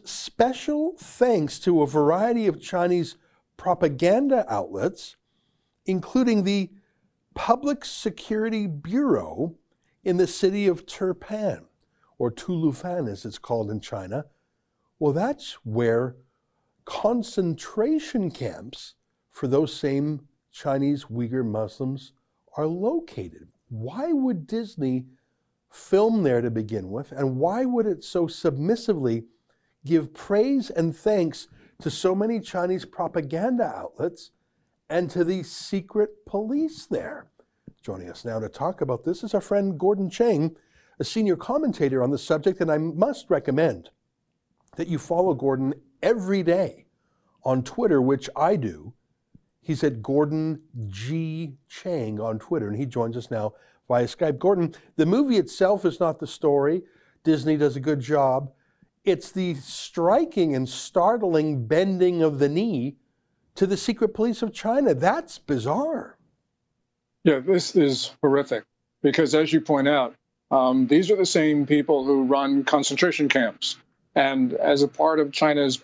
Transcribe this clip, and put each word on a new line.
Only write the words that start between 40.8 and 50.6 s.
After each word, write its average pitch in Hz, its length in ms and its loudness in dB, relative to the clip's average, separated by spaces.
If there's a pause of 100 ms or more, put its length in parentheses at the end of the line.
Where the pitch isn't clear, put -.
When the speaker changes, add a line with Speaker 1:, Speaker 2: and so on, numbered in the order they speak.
Speaker 1:
a - 60 -2
senior 208 320 0
commentator 175 640 0
on 123 80 2
the 143 80 0
subject, 165 420 0
and 160 100 0
I 151 80 2
must 165 500 -2
recommend 143 600 0 (880)
that 165 120 -6
you 160 100 -2
follow 175 360 0
Gordon 135 400 0 (280)
every 196 400 2
day 170 440 0 (580)
on 131 180 2
Twitter, 175 380 2
which 135 340 2
I 170 220 2
do. 95 360 -6 (680)
He's 156 240 -4
at 123 180 0
Gordon 151 600 0 (260)